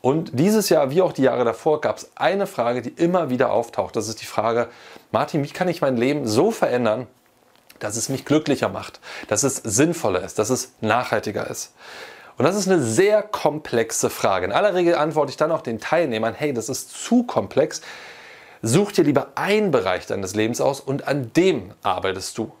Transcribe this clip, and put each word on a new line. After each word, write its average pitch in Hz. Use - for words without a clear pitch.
Und 151
dieses 196
Jahr, 147
wie 175
auch 160
die 135
Jahre 123
davor, 151
gab's -
eine 185
Frage, 120
die 120
immer 170
wieder 120
auftaucht. -
Das 107
ist 110
die -
Frage: 117
"Martin, 143
wie 143
kann 180
ich 165
mein 135
Leben 131
so 143
verändern, 123
dass 110
es 117
mich 135
glücklicher 147
macht, -
dass 107
es 131
sinnvoller 113
ist, 95
dass 110
es -
nachhaltiger 110
ist?" -
Und 117
das 185
ist 185
eine 180
sehr 190
komplexe 139
Frage. 95
In 101
aller 185
Regel 170
antworte 147
ich -
dann 156
auch 160
den 113
Teilnehmern: 117
"Hey, 147
das 113
ist -
zu 240
komplex. 131
Such 180
dir 160
lieber 135
einen 196
Bereich 92
deines 98
Lebens 110
aus 139
und -
an 139
dem 143
arbeitest 95
du. 113